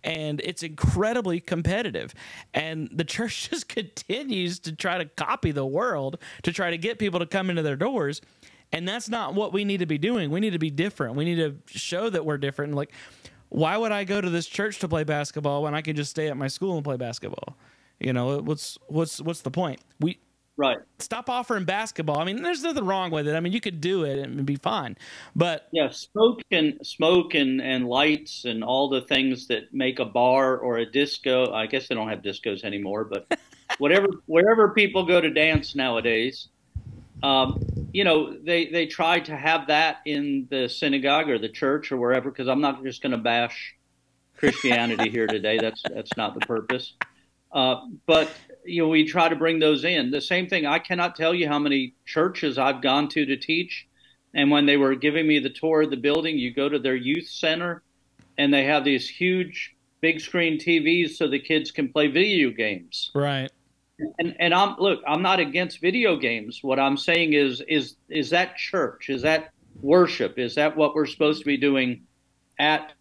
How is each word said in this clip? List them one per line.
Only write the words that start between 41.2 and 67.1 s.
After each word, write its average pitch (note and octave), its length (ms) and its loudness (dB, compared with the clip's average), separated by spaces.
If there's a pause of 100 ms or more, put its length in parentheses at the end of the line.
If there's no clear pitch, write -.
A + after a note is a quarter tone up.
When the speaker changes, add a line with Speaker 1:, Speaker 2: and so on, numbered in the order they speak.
Speaker 2:
or A#2 100 2
the A2 80 -4
church C#3+ 420 -2
or C#3 60 -2
wherever, B2+ 360 0
'cause C3 180 -6
I'm C3 100 2
not C3+ 240 0
just C3 180 -10
gonna B2+ 160 -2
bash A#2 580 -2 (600)
Christianity A#2 720 2
here A2+ 180 0
today. G#2+ 300 0
That's, A2+ 260 -2
that's - 340 -6
not G#2+ 160 -2
the - 80 -4
purpose. A#2+ 540 -4 (560)
Uh, C3 300 2 (240)
but, D#3+ 240 6 (340)
you E3+ 200 0
know, D#3 60 4
we D#3+ 140 6
try E3 240 4
to E3 80 2
bring E3 220 2
those D3+ 260 4
in. D#3 280 0
The C#3+ 100 -2
same F3+ 260 0
thing, E3+ 200 0
I D#3 100 2
cannot F3 380 -2
tell D#3+ 180 2
you F3 140 0
how D3 100 0
many C#3 380 0 (100)
churches E3 540 0
I've C3 200 2
gone C#3+ 300 2
to D3+ 160 0
to C3+ 120 0
teach, E3 500 -4 (480)
and C#3+ 160 4
when C#3+ 160 6
they C#3+ 100 6
were C3+ 160 4
giving D3 320 0
me D3+ 140 4
the C3 100 -2
tour D#3 320 0
of C#3 80 2
the C3 80 -2
building, D#3 400 0
you B2 160 -2
go C#3+ 160 0
to D3 80 0
their C3 180 0
youth C#3 320 -2
center, E3+ 540 -2 (560)
and C#3+ 160 4
they C3+ 120 4
have C#3+ 180 2
these C3+ 260 0
huge F#3 640 -2 (260)
big D#3+ 220 2
screen E3 380 0
T E3+ 180 2
Vs D#3+ 400 2
so D#3+ 100 0
the C3+ 120 0
kids D#3 320 0
can C#3 200 -2
play D3+ 140 4
video D#3 460 4
games. G#2 640 -4
Speaker 1:
Right. C#3 360 -2 (680)
Speaker 2:
And, E3+ 200 -2
and E3+ 140 4
I'm, G3 240 4
look, F3+ 300 2
I'm D#3 160 0
not F#3 160 4
against D#3+ 420 -2
video F#3 360 2
games. A#2 440 -2
What C3 180 0
I'm C3+ 180 4
saying E3+ 360 2